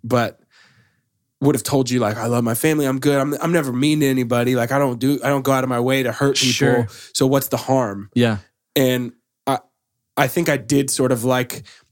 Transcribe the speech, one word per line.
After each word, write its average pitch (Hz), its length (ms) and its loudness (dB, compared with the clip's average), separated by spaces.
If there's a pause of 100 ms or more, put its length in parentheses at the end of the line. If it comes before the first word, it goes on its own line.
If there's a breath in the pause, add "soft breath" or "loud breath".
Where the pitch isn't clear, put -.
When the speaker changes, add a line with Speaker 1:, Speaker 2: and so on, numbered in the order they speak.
Speaker 1:
but 117 360 -2 (1000 soft breath)
would 143 160 2
have - 80 -6
told 135 260 0
you, 123 100 0
like, 107 180 0
"I 113 100 -4
love 120 160 2
my 117 100 0
family. 151 320 0
I'm 131 140 -2
good. 139 200 2
I'm, 143 220 0
I'm 170 100 0
never 147 220 0
mean 151 280 2
to 139 40 4
anybody. 123 500 0
Like, 117 160 -2
I 135 60 2
don't 131 220 0
do, 135 240 0
I 131 60 0
don't 139 140 0
go 139 80 0
out 131 120 2
of 127 80 -2
my 143 80 0
way 131 240 0
to 120 80 -2
hurt 139 260 0
people. 131 160 0
Speaker 2:
Sure. 120 340 2 (260 loud breath)
Speaker 1:
So 131 120 2
what's 135 220 0
the 123 100 -2
harm?" 107 560 -2
Speaker 2:
Yeah. 117 240 2 (380)
Speaker 1:
And 127 380 0 (340)
I, 135 100 0 (580)
I 139 120 2
think 170 220 -2
I 143 80 0
did 135 340 0
sort 131 200 0
of 117 120 -2
like, 127 400 -2 (280 loud breath)